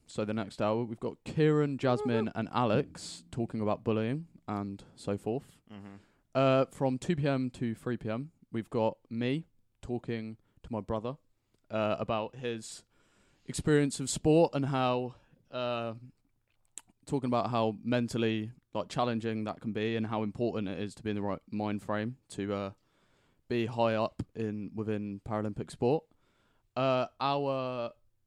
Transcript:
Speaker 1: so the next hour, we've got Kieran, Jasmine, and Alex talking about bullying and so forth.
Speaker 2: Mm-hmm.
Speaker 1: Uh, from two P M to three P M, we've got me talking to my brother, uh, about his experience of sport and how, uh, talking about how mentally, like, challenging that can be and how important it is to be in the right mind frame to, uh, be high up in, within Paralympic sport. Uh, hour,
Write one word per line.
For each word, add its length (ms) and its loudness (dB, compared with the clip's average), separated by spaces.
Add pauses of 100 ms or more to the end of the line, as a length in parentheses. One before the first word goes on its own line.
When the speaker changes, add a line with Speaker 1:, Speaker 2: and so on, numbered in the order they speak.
Speaker 1:
so 200 -4
the 80 -2
next 280 -4
hour, 220 4
we've 160 -6
got 240 -6
Kieran, 560 4
Jasmine, 560 2
and 160 -2
Alex 800 0
talking 300 -4
about 220 0
bullying 440 0 (200)
and 360 -4 (120)
so 220 -2
forth. 400 -4 (160)
Speaker 2:
Mm-hmm. 220 -16 (400)
Speaker 1:
Uh, 300 6
from 340 0
two 160 0
P 120 0
M 240 0
to 220 -2
three 240 -4
P 120 -8
M, 200 -4 (220)
we've 180 -4
got 280 2 (120)
me 360 -2 (360)
talking 560 -6 (240)
to 100 -16
my 100 -2
brother, 340 -4 (560)
uh, 260 2
about 380 -2
his 480 -6 (640)
experience 520 2
of 120 -4
sport 420 6
and 140 2
how, 480 2 (360)
uh, 420 -4 (1120)
talking 220 -2
about 200 2
how 340 2
mentally, 680 0 (240)
like, 140 -2
challenging 560 0
that 160 -6
can 100 -4
be 240 0
and 120 0
how 140 -2
important 460 -2
it 100 -4
is 180 -6
to 60 -16
be 80 -4
in 60 0
the 60 -2
right 180 -2 (120)
mind 300 -2
frame 360 -4 (120)
to, 240 -4
uh, 180 -2 (760)
be 180 0
high 300 2
up 260 0 (140)
in, 400 -4
within 520 -4
Paralympic 440 -4
sport. 320 2 (720)
Uh, 320 2 (140)
hour, 720 0 (360)